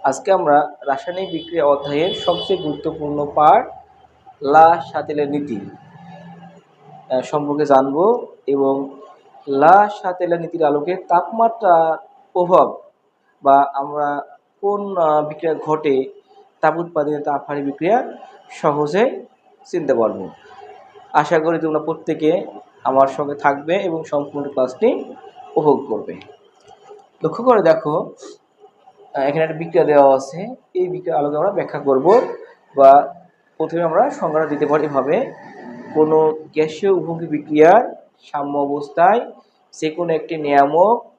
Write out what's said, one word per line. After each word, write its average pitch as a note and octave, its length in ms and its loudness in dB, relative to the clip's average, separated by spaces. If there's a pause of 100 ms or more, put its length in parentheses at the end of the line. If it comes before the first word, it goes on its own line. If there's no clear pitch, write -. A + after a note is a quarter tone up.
আজকে C#3 280 -2
আমরা D3+ 440 2 (120)
রাসায়নিক F3 440 -6
বিক্রিয়া D#3+ 340 -4
অধ্যায়ের C#3+ 480 0
সবচেয়ে F3 500 -2
গুরুত্বপূর্ণ D3 720 -6
পার্ট D#3+ 320 4 (760)
লা D#3+ 400 4 (100)
শাতেলের D3 380 -4
নীতি, C#3+ 300 -6 (1500)
আহ, B2+ 120 -2
সম্পর্কে C#3+ 440 -4
জানব C#3 600 2 (220)
এবং C3+ 420 0 (580)
লা E3 420 6 (120)
শাতেলের F3+ 400 -4
নীতির D#3+ 220 -4
আলোকে D3+ 320 0
তাপমাত্রার F3+ 1000 2 (360)
প্রভাব F3 400 2 (720)
বা C#3 300 4
আমরা D3 480 -6 (400)
কোন, G3+ 360 -4
আহ, D3+ 240 2
বিক্রিয়া D3+ 340 -4
ঘটে D3 480 -2 (580)
তাপ D#3 160 0
উৎপাদনে D3+ 420 -4
তাপ D3 280 -4
হারি D3 140 -6
বিক্রিয়া E3 520 -2 (360)
সহজে D3+ 720 -2 (420)
চিনতে D3 280 -4
পারবো। G2+ 360 -2 (840)
আশা D#3 260 2
করি E3 200 -2
তোমরা D#3 200 -2
প্রত্যেকে D#3+ 640 -2 (380)
আমার C3+ 240 4
সঙ্গে C#3+ 280 -6
থাকবে C#3+ 400 -2
এবং E3+ 280 -4
সম্পূর্ণ C#3+ 460 -6
ক্লাসটি - 680 -2 (400)
উপভোগ D3 340 2
করবে। G2 240 -8 (1080)
লক্ষ্য D#3+ 200 -6
করে A#3+ 180 4
দেখো, D#3+ 520 0 (1000)
আহ, C#3 60 -2
এখানে D3 220 0
একটা D#3+ 120 -4
বিক্রিয়া E3 300 0
দেওয়া C#3 300 6
আছে, F3+ 400 -8 (180)
এই F3+ 140 -2
বিক্রিয়ার F3 320 -4
আলোকে D3 180 -4
আমরা F#3 140 0
ব্যাখ্যা D3+ 280 -6
করব C#3 420 4 (560)
বা C#3 360 8 (440)
প্রথমে E3 260 -4
আমরা F3+ 260 2
সংজ্ঞাটা D#3+ 360 -2
দিতে D3 200 -2
পারি D3 200 0
এভাবে, D3 460 -2 (640)
কোনো D#3 380 2 (220)
গ্যাসীয় D#3 380 -2
উভমুখী E3 360 -4
বিক্রিয়ার D#3 680 4 (360)
সাম্য C#3+ 260 -6
অবস্থায় D3 720 0 (420)
যে D#3+ 180 -6
কোনো E3+ 220 -4
একটি D#3 240 -4
নিয়ামক D3+ 680 2 (140)